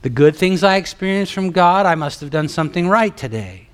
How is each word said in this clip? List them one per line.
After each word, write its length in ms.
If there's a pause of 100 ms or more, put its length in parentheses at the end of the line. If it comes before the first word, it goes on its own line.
The 60
good 260
things 300
I 120
experience 540
from 200
God, 340
I 100
must 260
have 100
done 180
something 400
right 260
today. 600